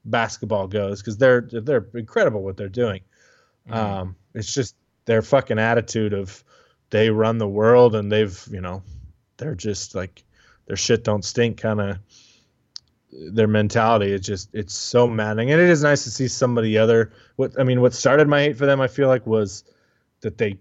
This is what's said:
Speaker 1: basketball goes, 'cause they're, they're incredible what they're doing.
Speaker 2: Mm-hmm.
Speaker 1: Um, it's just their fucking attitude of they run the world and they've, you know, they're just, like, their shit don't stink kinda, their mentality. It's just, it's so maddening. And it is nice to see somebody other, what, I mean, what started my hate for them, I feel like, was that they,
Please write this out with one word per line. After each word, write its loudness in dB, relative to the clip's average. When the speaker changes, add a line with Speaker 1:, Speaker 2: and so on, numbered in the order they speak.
Speaker 1:
basketball -4
goes, -4
'cause -8
they're, 4
they're -4
incredible -2
what -8
they're -10
doing. -4
Speaker 2:
Mm-hmm. -10
Speaker 1:
Um, -4
it's -10
just -6
their 2
fucking 0
attitude 0
of -8
they 2
run 2
the -2
world 6
and -4
they've, -2
you -10
know, -10
they're -10
just, -8
like, -10
their -8
shit 0
don't -2
stink -2
kinda, -4
their 0
mentality. 2
It's -6
just, -8
it's -10
so 2
maddening. -2
And 6
it 6
is 4
nice 2
to -10
see -4
somebody 0
other, 4
what, -4
I 2
mean, 2
what 4
started 4
my 4
hate 0
for 0
them, 2
I 0
feel 0
like, 0
was -2
that -10
they, -4